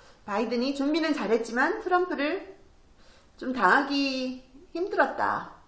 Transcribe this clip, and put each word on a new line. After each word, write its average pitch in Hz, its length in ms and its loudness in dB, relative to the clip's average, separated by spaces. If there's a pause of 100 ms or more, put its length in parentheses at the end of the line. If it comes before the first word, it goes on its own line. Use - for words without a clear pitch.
(260)
바이든이 240 500 -2
준비는 311 380 0
잘했지만 233 680 0
트럼프를 359 760 -2 (800)
좀 254 160 -6
당하기 262 1160 2
힘들었다. 302 840 0 (120)